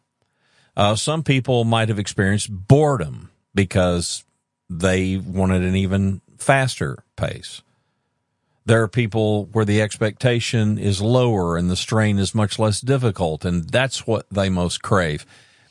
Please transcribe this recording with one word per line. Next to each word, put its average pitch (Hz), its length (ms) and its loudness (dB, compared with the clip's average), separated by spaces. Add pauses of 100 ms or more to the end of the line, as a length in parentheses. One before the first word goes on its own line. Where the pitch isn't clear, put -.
(760)
Uh, 104 200 2
some 151 280 -2
people 127 400 2
might 113 260 2
have 104 100 -2
experienced 101 500 0
boredom 113 800 2 (240)
because 90 720 0 (460)
they 92 480 0
wanted 92 440 0
an 92 140 0
even 98 460 0 (160)
faster 131 680 -2 (120)
pace. - 460 -8 (1040)
There 113 180 4
are 107 40 0
people 107 640 0
where 110 140 0
the 104 160 2
expectation 107 960 0
is 98 240 -2
lower 110 540 2
and 87 140 0
the 90 60 0
strain 104 440 0
is 95 160 -2
much 107 240 -2
less 107 220 0
difficult, 113 640 -2
and 87 240 -2
that's 127 360 -2
what 110 240 -2
they 98 200 0
most 90 320 -2
crave. 82 440 0 (460)